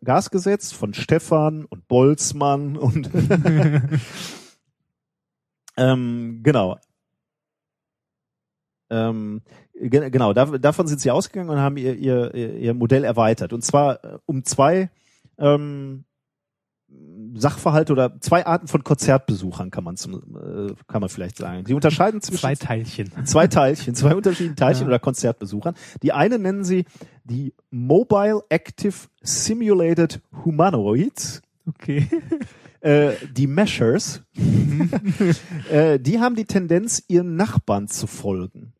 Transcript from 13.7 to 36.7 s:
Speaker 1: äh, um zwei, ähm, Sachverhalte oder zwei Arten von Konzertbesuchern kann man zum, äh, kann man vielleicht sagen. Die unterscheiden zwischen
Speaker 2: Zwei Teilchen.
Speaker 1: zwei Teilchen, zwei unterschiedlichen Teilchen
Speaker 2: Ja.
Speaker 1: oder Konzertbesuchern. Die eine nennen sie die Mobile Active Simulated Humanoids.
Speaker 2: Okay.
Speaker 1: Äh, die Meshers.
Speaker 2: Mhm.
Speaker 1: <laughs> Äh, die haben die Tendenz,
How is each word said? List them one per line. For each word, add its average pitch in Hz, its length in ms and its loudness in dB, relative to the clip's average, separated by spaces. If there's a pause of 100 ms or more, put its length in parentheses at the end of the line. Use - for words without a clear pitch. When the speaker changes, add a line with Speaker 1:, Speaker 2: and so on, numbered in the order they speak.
Speaker 1:
äh, - 220 -16
um 131 180 -6
zwei, 175 460 2 (480)
ähm, 143 680 0 (1300)
Sachverhalte 151 560 0
oder 127 280 0
zwei 175 260 2
Arten 175 200 -2
von 143 160 0
Konzertbesuchern 98 880 0
kann 95 140 -10
man 87 120 -10
zum, - 200 -12
äh, - 560 -12 (160)
kann 113 120 -4
man 95 80 -4
vielleicht - 280 -12
sagen. 90 260 -10
Die 113 120 -2
unterscheiden 160 460 2
zwischen 180 200 -6
Speaker 2:
Zwei 139 160 -2
Teilchen. 113 560 -6 (120)
Speaker 1:
zwei 139 220 4
Teilchen, 139 480 2
zwei 143 220 4
unterschiedlichen 180 400 0
Teilchen 131 260 2
Speaker 2:
Ja. 135 60 -4
Speaker 1:
oder 123 100 4
Konzertbesuchern. 113 800 -4 (260)
Die - 100 4
eine 214 280 2
nennen 196 240 -2
sie 180 220 0 (360)
die 123 320 -8 (160)
Mobile 202 800 2
Active - 460 -2 (280)
Simulated 175 1000 0 (240)
Humanoids. 151 1000 0 (260)
Speaker 2:
Okay. 143 400 -2 (720)
Speaker 1:
Äh, 147 320 4 (240)
die 135 100 0
Meshers. 147 800 0 (100)
Speaker 2:
Mhm. - 560 2
Speaker 1:
<laughs> 180 800 -2
Äh, 151 300 4
die 156 180 0
haben 247 160 2
die 220 120 -4
Tendenz, 190 600 -2